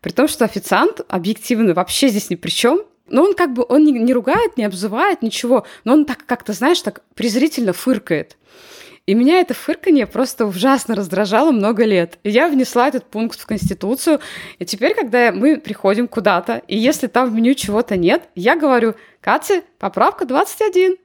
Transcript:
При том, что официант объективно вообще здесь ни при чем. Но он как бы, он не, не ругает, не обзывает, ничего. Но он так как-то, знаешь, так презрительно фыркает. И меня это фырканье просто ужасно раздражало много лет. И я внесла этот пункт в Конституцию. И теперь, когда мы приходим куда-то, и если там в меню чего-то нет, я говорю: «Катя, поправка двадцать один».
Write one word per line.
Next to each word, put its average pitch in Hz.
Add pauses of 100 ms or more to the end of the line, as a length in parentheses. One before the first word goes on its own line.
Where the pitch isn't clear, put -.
При -
том, 285
что -
официант 226
объективно 214
вообще 190
здесь 202
ни 175
при 165
чем. 311 (240)
Но 262
он 381
как 339
бы, 240
он 302
не, 302
не 240
ругает, 320
не 226
обзывает, 214
ничего. 240 (180)
Но 226
он 302
так 254
как-то, 233
знаешь, 320
так - (120)
презрительно 240
фыркает. - (680)
И 190
меня 277
это 349
фырканье 294
просто 240
ужасно 226
раздражало 208
много 220
лет. 185
И 202
я 269
внесла 262
этот 262
пункт 226
в -
Конституцию. 220 (380)
И 180
теперь, 240
когда 240
мы 247
приходим 208
куда-то, 180
и 202
если 254
там 247
в 220
меню 233
чего-то 208
нет, 196 (120)
я 220
говорю: 254 (260)
«Катя, 320 (160)
поправка 285
двадцать 285
один». 370